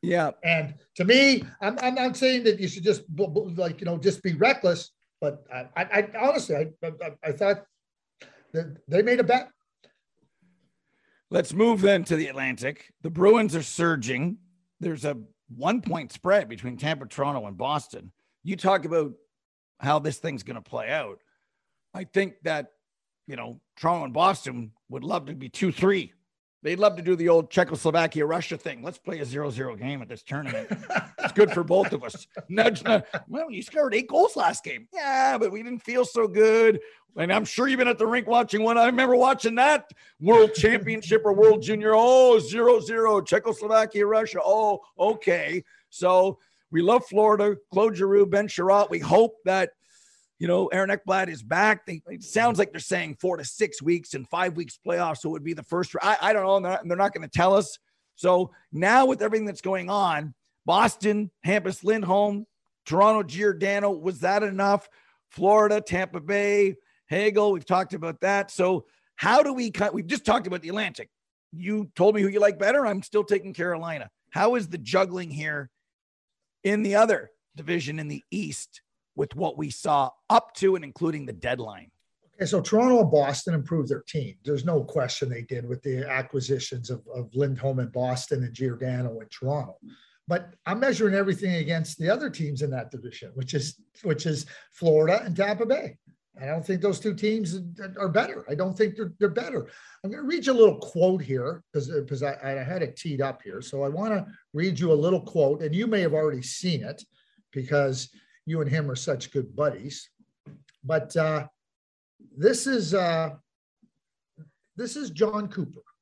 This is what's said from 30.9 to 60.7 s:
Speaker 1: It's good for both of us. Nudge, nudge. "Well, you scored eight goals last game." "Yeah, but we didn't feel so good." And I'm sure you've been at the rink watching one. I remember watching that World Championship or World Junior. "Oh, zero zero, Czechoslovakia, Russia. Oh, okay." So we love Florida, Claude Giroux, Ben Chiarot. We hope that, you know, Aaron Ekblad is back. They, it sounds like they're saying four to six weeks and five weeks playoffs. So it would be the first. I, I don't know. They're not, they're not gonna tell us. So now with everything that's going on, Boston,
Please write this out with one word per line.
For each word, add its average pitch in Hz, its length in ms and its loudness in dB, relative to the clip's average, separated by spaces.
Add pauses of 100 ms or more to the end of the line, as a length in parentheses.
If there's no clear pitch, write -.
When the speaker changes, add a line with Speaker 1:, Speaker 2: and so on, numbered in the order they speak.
Speaker 1:
It's - 160 -6
good 202 200 6
for 175 100 0
both 185 280 2
of 135 120 -8
us. - 240 -14 (220)
Nudge, 220 340 2
nudge. 220 200 2 (240)
"Well, 311 220 -8
you 196 140 -10
scored 277 320 0
eight 254 120 -2
goals 339 280 4
last - 280 -2
game." 185 300 -12
"Yeah, 269 460 0
but 214 120 0
we 214 120 -10
didn't 240 180 -10
feel 247 240 0
so 233 220 0
good." 220 520 6 (380)
And 170 160 0
I'm 214 120 2
sure 247 220 0
you've 262 120 0
been 247 80 4
at 247 100 0
the 220 80 0
rink 233 220 -2
watching 233 340 2
one. 226 160 2
I 233 80 8
remember 247 300 4
watching 254 400 4
that 285 340 4 (320)
World 220 320 8
Championship 220 720 2
or 208 80 4
World 214 300 8
Junior. 214 320 0
"Oh, 247 420 8
zero 226 420 4
zero, 220 420 0
Czechoslovakia, 214 840 2
Russia. 214 400 0
Oh, 208 360 2 (180)
okay." 175 640 0 (260)
So 185 480 4 (320)
we 165 140 0
love 240 240 4
Florida, 208 480 4 (180)
Claude 208 220 2
Giroux, 196 320 4
Ben 202 200 0
Chiarot. 196 440 2
We 175 80 -2
hope 185 460 4
that, 190 260 0 (680)
you 165 80 -4
know, 180 200 2
Aaron 190 220 0
Ekblad 190 400 0
is 147 120 -12
back. 185 440 2
They, 165 220 -10
it - 140 -16
sounds 226 380 0
like 202 120 0
they're 160 80 -12
saying 160 400 -6
four 180 180 -2
to 143 80 -12
six - 360 -4
weeks 165 320 -2
and 135 140 -10
five 175 300 -2
weeks 170 280 -12
playoffs. 170 340 -2
So 156 100 -6
it - 20 -6
would 156 120 -10
be 165 100 -6
the 151 100 -12
first. 175 380 -4
I, 202 200 2
I 196 120 0
don't 208 100 -2
know. 196 160 2
They're 185 120 -4
not, 180 160 -6
they're 170 100 -2
not 196 160 0
gonna 165 160 -10
tell 185 260 4
us. - 240 0 (360)
So 180 360 2 (200)
now 214 340 4
with 262 160 0
everything 214 240 0
that's 196 160 -10
going 185 280 -6
on, 165 440 0 (320)
Boston, 208 680 2 (120)